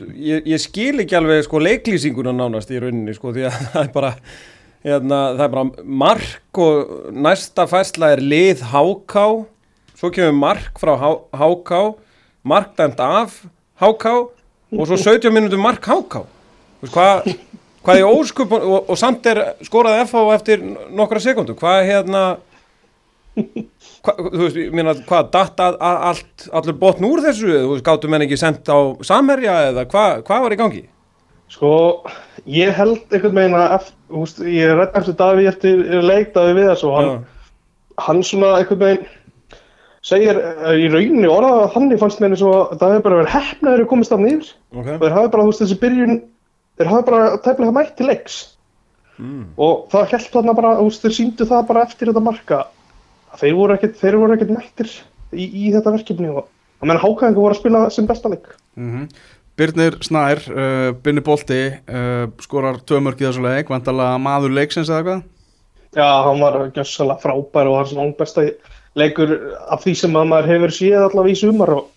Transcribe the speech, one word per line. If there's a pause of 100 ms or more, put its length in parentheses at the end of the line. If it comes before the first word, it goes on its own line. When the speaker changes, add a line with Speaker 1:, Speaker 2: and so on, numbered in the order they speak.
(120)
Speaker 1:
ég,
ég
skil
ekki
alveg,
sko,
leiklýsinguna
nánast
í
rauninni,
sko,
því
að
<laughs>
það
er
bara, (720)
hérna,
það
er
bara (180)
mark
og (200)
næsta
færsla
er
lið
H (240)
K, (720)
svo
kemur
mark
frá
H-,
H (140)
K, (640)
mark
dæmt
af (400)
H
K
og
svo
sautján
mínútur
mark
H
K. (640)
Þú
veist,
hvað, (460)
hvað
í
ósköp
og,
og
samt
er (180)
skoraði
F
H
eftir (260)
nokkra
sekúndur.
Hvað,
hérna, (1120)
hva,
þú
veist,
ég
meina,
hvað,
datt
að,
að
allt,
allur
botn
úr
þessu?
Þú
veist,
gátu
menn
ekki
sent
á (220)
samherja (120)
eða
hvað,
hvað
var
í
gangi? (720)
Speaker 2:
Sko, (720)
ég
held
einhvern
veginn
að
ef-, (100)
þú
veist,
ég
ræddi
eftir
Davíð
eftir (160)
leik,
Davíð
Viðarsson,
og
hann,
Speaker 1:
Já. (400)
Speaker 2:
hann
svona
einhvern
veginn (960)
segir,
eh,
í
rauninni
orðað
að
þannig
fannst
mér
eins
og
það
hefur
bara
verið
heppnaður
að
komast
þarna
yfir. (160)
Speaker 1:
Ok.
Speaker 2:
Og
þeir
hafi
bara,
þú
veist,
þessi
byrjun, (640)
þeir
hafi
bara (120)
tæplega
mætt
til
leiks. (840)
Speaker 1:
Mm. (100)
Speaker 2:
Og
það
hélt
þarna
bara,
þú
veist,
þeir
sýndu
það
bara
eftir
þetta
marka, (720)
að
þeir
voru
ekkert,
þeir
voru
ekkert
mættir (400)
í,
í
þetta
verkefni
og, (340)
og
menn
H
K-ingar
voru
að
spila
sinn
besta
leik. (220)
Speaker 3:
Mhm. (520)
Birnir
Snær,
eh,
Binni
Bolti, (160)
eh, (120)
skorar
tvö
mörk
í
þessu
leik,
væntanlega
maður
leiksins
eða
hvað? (680)
Speaker 2:
Já, (160)
hann
var (140)
gjörsamlega
frábær
og
hann
svona
langbesta (480)
leikur (320)
af
því
sem
að
maður
hefur
séð
allavega
í
sumar
og, (120)